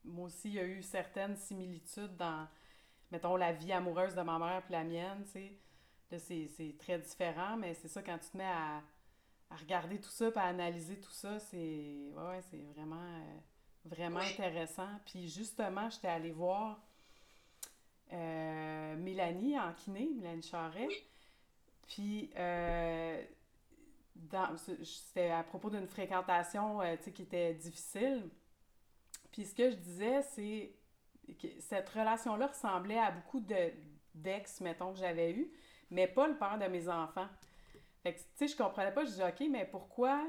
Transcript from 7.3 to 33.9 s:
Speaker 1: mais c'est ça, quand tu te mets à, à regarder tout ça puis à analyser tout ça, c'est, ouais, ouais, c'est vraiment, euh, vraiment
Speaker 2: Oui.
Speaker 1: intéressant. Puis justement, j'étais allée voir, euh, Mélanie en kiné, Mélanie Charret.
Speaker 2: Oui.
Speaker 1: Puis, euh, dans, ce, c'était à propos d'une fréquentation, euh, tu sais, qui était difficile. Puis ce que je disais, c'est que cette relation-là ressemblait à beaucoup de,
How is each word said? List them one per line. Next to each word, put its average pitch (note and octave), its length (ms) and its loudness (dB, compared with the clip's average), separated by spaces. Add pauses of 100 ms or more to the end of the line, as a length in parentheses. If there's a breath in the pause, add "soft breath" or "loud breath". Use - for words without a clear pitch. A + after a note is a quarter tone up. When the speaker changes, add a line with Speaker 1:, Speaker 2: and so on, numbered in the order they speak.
Speaker 1:
mais F#3 180 -2
c'est E3 140 -12
ça, G3 140 -8
quand F3+ 160 -4
tu - 120 -14
te - 60 -10
mets F#3+ 80 -2
à, D#3+ 380 0 (680 soft breath)
à - 60 -12
regarder E3+ 440 0
tout G3+ 100 -14
ça A3+ 220 4
puis A3 80 2
à F#3+ 60 6
analyser F3 540 -2
tout G3 120 -16
ça, G#3 260 -6
c'est, G#3 180 -10
ouais, D3+ 720 -6
ouais, F#3 120 -6 (100)
c'est D#3 120 -12 (120)
vraiment, D#3 220 -8
euh, E3+ 420 -10 (460 soft breath)
vraiment E3+ 360 -4
Speaker 2:
Oui. G3 120 0
Speaker 1:
intéressant. F3 580 -2 (160)
Puis F3+ 240 -8
justement, G3+ 580 -2
j'étais A3 200 -4
allée E3 240 0
voir, G3+ 480 2 (1300 loud breath)
euh, D#3 840 -4
Mélanie F#3 600 2
en F3 160 0
kiné, G#3 420 -2
Mélanie E3+ 260 -4
Charret. E3 460 -4
Speaker 2:
Oui. G4+ 180 -6 (840 soft breath)
Speaker 1:
Puis, G#3 480 -2
euh, E3+ 840 2 (960)
dans, E3 420 0
ce, - 260 -6
c'était - 460 0
à E3 120 4
propos F#3 280 -4
d'une G3+ 180 -2
fréquentation, F#3 960 2
euh, E3+ 140 2
tu - 80 -12
sais, F#3+ 80 -8
qui F#3+ 100 -12
était F3 320 2
difficile. G3 760 0 (1040)
Puis G#3 140 -6
ce G3+ 80 -10
que B3 160 8
je A3+ 60 -4
disais, F#3+ 460 2 (120)
c'est G#3 380 -4 (680)
que - 60 -6 (140)
cette F#3+ 300 -2
relation-là A3+ 580 4
ressemblait G3+ 500 0
à A3 140 6
beaucoup F3 280 -4
de, F#3 320 4 (420)